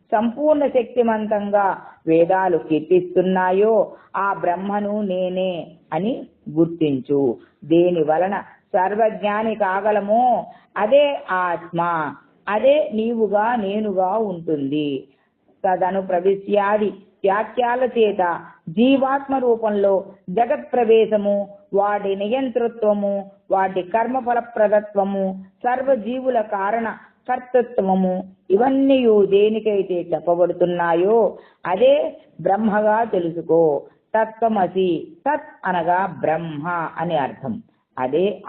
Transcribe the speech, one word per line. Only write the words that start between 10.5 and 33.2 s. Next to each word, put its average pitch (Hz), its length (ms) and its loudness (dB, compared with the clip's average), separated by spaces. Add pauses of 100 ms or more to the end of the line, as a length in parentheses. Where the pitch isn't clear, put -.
అదే 277 440 2 (100)
ఆత్మ, 170 840 -2 (340)
అదే 262 440 2
నీవుగా 220 640 0
నేనుగా 196 600 -2
ఉంటుంది. 151 920 -4 (600)
తదను 185 340 0
ప్రవిశ్యాది 196 920 0 (300)
వ్యాఖ్యాల 233 600 0
చేత 202 560 0 (300)
జీవాత్మ 269 680 2
రూపంలో 208 720 0 (240)
జగత్ 240 440 -2
ప్రవేశము, 214 720 2 (260)
వాటి 196 420 0
నియంతృత్వము, 208 1160 -2 (200)
వాటి 190 300 0
కర్మఫల 233 580 -2
ప్రదత్వము, 202 1040 0 (240)
సర్వజీవుల 254 760 -2
కారణ 214 520 -4 (360)
కర్తృత్వము, 190 920 0 (280)
ఇవన్నీ 269 540 4 (200)
దేనికైతే 202 760 0 (120)
చెప్పబడుతున్నాయో 175 1200 2 (280)
అదే 269 520 2 (240)
బ్రహ్మగా 214 600 2
తెలుసుకో. 165 800 0 (380)